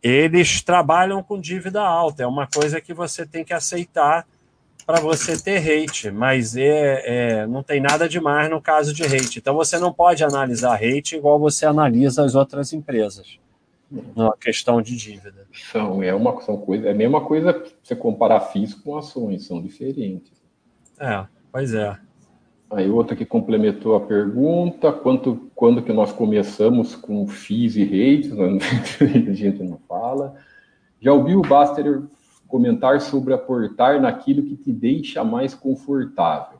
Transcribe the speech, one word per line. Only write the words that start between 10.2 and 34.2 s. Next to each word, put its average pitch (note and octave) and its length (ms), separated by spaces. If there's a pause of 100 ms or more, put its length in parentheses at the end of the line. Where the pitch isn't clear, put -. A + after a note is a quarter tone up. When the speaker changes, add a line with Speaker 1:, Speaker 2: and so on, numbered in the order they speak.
Speaker 1:
analisar B2+ 520
rate C3 400
igual D3 220
você D3+ 280
analisa C#3 580
as B2+ 100
outras C#3 380
empresas, A2 680 (760)
na A2 240
questão A#2+ 400
de A#2 160
dívida. G2 500 (260)
Speaker 2:
São, G2 300
é F#2 120
uma, A#2 280
são G#2 160
coisa, G2+ 300
é G#2 40
a - 20
mesma B2 260
coisa D#3+ 320
que - 180 (120)
você - 140
comparar G#2+ 440
fis G2+ 320
com D3 240
ações, A#2 500
são F2 140
diferentes. G2+ 720 (640)
Speaker 1:
É, G#2+ 260 (280)
pois C3 220
é. G#2 240 (720)
Speaker 2:
Aí G2 200
outra A#2 260
que A2+ 80
complementou G#2+ 720
a G2 40
pergunta, C#3+ 920
quanto, - 640
quando - 280
que - 100
nós G#2+ 200
começamos G#2+ 840
com G#2 320
fis G#2+ 500
e G#2 80
rates, A#2+ 480
né? G2 260 (420)
<laughs> C3+ 300
A - 40
gente G2 280
não E2+ 160 (100)
fala. C3 460 (680)
Já C3+ 140
ouvi C#3+ 200
o G3 60
Baster C#3+ 640 (440)
comentar B2 540
sobre C3 320
aportar B2 680
naquilo C#3 440